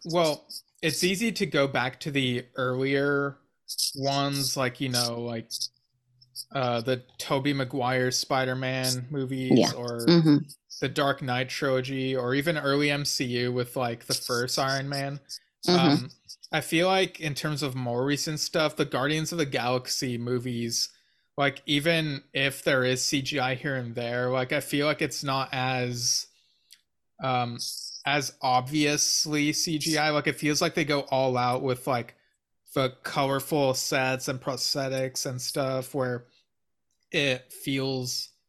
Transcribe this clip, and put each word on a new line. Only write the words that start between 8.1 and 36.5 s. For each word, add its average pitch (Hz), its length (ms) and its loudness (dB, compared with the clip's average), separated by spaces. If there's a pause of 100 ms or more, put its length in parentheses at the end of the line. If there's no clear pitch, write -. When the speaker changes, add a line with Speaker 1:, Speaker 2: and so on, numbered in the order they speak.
Speaker 1:
Spider-Man 131 1000 -2
movies 131 460 0
Speaker 2:
Yeah. 110 180 6
Speaker 1:
or 120 320 -6
Speaker 2:
Mm-hmm. 160 320 8 (440)
Speaker 1:
the 139 80 0
Dark 139 320 0
Knight 127 280 -2
trilogy 131 680 0
or 123 180 0
even 147 240 2
early 143 340 2
M 143 140 0
C 139 200 -2
U 123 280 0
with, 123 220 -2
like, 120 300 -2
the 131 80 -2
first 120 460 -2
Iron 135 300 0
Man. 139 300 -4 (480)
Speaker 2:
Mm-hmm. 175 120 6 (240)
Speaker 1:
Um, - 60 -12 (420)
I 156 80 2
feel 170 280 2
like 190 320 2
in 151 140 -4
terms 151 300 -4
of 127 120 -2
more 123 280 -2
recent 147 360 0
stuff, - 360 0
the 151 100 2
Guardians 147 460 0
of 175 60 -6
the 156 80 2
Galaxy 127 720 -2
movies 120 720 -2 (480)
like, 139 280 0
even 151 580 0 (100)
if 135 300 0
there 131 200 4
is 127 200 2
C 139 180 0
G 139 180 -2
I 131 160 0
here 139 200 -4
and 117 200 -6
there, 123 340 -2
like, 127 220 0
I 147 80 0
feel 143 260 0
like 151 160 0
it's 147 220 -4
not 135 280 -2
as, 123 760 -2 (960)
um, 123 340 -2 (480)
as 143 360 0
obviously 147 1120 2
C 156 240 -2
G 151 200 0
I. 151 120 2
Like, 147 180 2
it 147 100 2
feels 147 240 0
like 165 140 0
they 165 100 2
go 143 160 0
all 131 360 2
out 123 240 2
with, 127 260 -2
like, 123 280 -2 (580)
the 131 200 2 (100)
colorful 139 720 2
sets 131 540 0
and 131 120 -4
prosthetics 131 840 -2
and 127 160 -6
stuff, 131 520 -2
where 127 320 -2 (840)